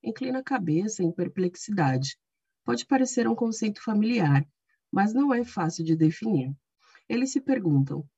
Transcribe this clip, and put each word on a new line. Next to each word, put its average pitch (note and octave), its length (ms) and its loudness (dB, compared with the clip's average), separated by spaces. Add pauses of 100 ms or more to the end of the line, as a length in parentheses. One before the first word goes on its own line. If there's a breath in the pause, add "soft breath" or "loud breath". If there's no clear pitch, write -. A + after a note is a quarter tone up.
inclina B3+ 360 -4
a C4 40 -10
cabeça G3 580 -2
em E3+ 100 2
perplexidade. E3+ 1040 -2 (480)
Pode A#3+ 200 -4
parecer B3 420 2
um A3+ 60 2
conceito A3+ 480 -2
familiar, G#3 640 2 (460)
mas G#3 220 2
não C4+ 200 2
é A#3+ 120 0
fácil E3 400 -4
de D#3+ 100 2
definir. D#3+ 580 0 (540 soft breath)
Eles B3 240 -2
se C#4+ 80 0
perguntam D3 680 0 (120)